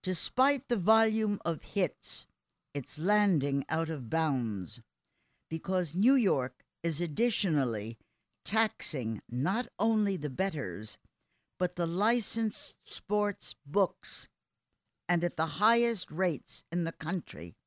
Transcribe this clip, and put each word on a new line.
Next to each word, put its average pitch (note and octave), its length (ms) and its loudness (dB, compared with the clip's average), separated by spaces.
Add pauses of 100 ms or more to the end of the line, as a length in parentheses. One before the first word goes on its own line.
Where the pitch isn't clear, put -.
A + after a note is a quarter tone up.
Despite C4 640 0
the A#3 80 2
volume G#3+ 680 2
of E3 200 -2 (100)
hits, - 540 -2 (440)
it's - 280 -8
landing E3 680 2
out D#3+ 220 -2
of C3 180 -6
bounds A#2+ 720 -2 (720)
because E3 460 -2
New A#3 180 4
York E3 480 0 (220)
is D#3+ 160 0
additionally C#3+ 960 0 (460)
taxing D3 840 -2
not F#3 380 -2 (140)
only G#3 360 2
the D3 140 -4
bettors, B2 680 -4 (600)
but F3+ 180 0
the F3 100 0
licensed A3 880 0 (100)
sports - 680 -4 (100)
books, - 600 -2 (840)
and F3 140 2
at F3 140 -2
the D#3+ 100 0
highest A3+ 640 2
rates E3 600 -2
in F3 100 0
the E3 80 -2
country. F#2+ 640 -6 (120)